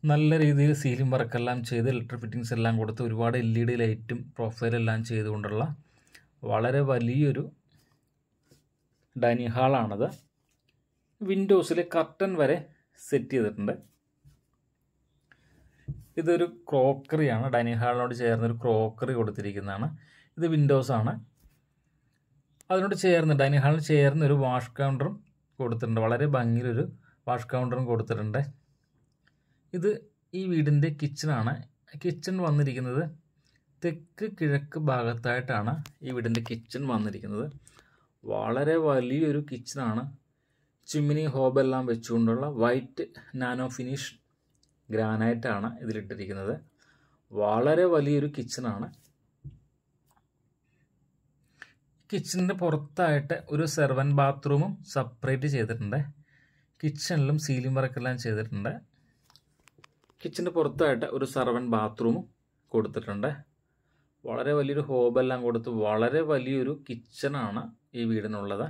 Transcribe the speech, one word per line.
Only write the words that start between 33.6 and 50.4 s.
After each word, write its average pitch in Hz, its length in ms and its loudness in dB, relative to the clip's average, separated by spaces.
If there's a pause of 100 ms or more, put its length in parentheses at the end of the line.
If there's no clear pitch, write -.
തെക്ക് 170 440 -6 (100)
കിഴക്ക് 143 500 -2
ഭാഗത്തായിട്ടാണ് 120 840 -2 (320)
ഈ 131 100 -6
വീടിൻ്റെ 117 320 0
കിച്ചൺ 123 360 -8 (100)
വന്നിരിക്കുന്നത്. 104 520 -4 (840)
വളരെ 120 440 0 (120)
വലിയൊരു 143 600 2
കിച്ചണാണ്. 123 540 -4 (880)
ചിമ്മിനി 147 340 0 (100)
ഹോബെല്ലാം 131 560 4
വെച്ചുകൊണ്ടുള്ള 117 560 2 (160)
വൈറ്റ് 123 420 0 (380)
നാനോ 127 240 -4 (100)
ഫിനിഷ് 131 340 -8 (840)
ഗ്രാനൈറ്റാണ് 110 760 -2 (120)
ഇതിലിട്ടിരിക്കുന്നത്. 101 680 -8 (880)
വളരെ 139 520 4
വലിയൊരു 143 440 2
കിച്ചണാണ്. 113 500 -6 (3250)